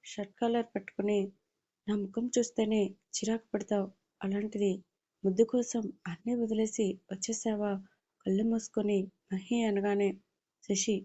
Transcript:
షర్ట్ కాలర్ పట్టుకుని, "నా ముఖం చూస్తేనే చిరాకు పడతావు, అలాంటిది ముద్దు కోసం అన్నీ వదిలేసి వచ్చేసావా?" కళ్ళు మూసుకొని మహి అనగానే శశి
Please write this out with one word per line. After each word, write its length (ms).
షర్ట్ 300
కాలర్ 320
పట్టుకుని, 500
"నా 80
ముఖం 320
చూస్తేనే 540
చిరాకు 360
పడతావు, 400
అలాంటిది 500
ముద్దు 200
కోసం 420
అన్నీ 280
వదిలేసి 500
వచ్చేసావా?" 640
కళ్ళు 180
మూసుకొని 560
మహి 360
అనగానే 460
శశి 420